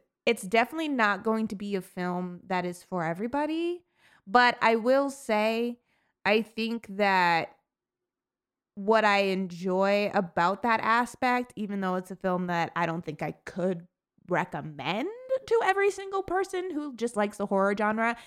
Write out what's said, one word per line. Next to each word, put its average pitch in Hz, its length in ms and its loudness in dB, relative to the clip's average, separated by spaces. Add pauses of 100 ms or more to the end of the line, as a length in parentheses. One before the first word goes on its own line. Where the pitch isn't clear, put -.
(240)
it's 233 180 0
definitely 240 460 0
not 214 360 0
going 220 240 0
to 208 80 -8
be 202 180 -6
a 185 80 -2
film 180 640 -6
that 185 180 -2
is 180 180 -8
for 175 220 -4
everybody. 294 800 -4 (440)
But 240 360 6
I 226 140 6
will 262 340 4
say, 226 680 -2 (460)
I 214 180 4
think 226 440 -6 (100)
that 185 540 2 (1400)
what 220 180 6
I 202 200 6
enjoy 190 880 0
about 185 480 0
that 226 200 2
aspect, 247 760 0
even 202 240 -6
though 185 160 0
it's 185 140 -6
a 185 60 -12
film 180 300 -2
that 170 280 -2
I 170 120 0
don't 165 180 -4
think 156 180 -10
I 156 100 -4 (120)
could 175 420 -4 (420)
recommend 160 800 -4 (380)
to 453 180 2
every 392 260 2
single 392 320 -4
person 370 480 -4
who 294 260 -8
just 233 200 -6
likes 208 200 -2
the 202 100 -4
horror 196 300 2
genre, 220 400 -2 (100)